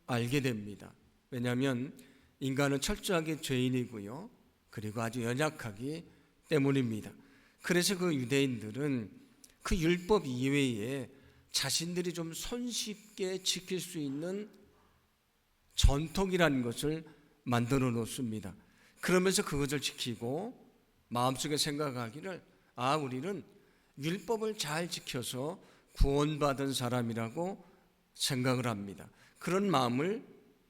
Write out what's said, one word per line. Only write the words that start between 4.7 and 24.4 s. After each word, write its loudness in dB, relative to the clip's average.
그리고 -6
아주 -4
연약하기 -4
때문입니다. 2
그래서 2
그 2
유대인들은 0
그 2
율법 4
이외에 0
자신들이 0
좀 -6
손쉽게 -6
지킬 -2
수 -8
있는 -6
전통이라는 4
것을 -2
만들어 4
놓습니다. -4
그러면서 4
그것을 0
지키고 -6
마음속에 0
생각하기를, -4
"아, 2
우리는 -4
율법을 -2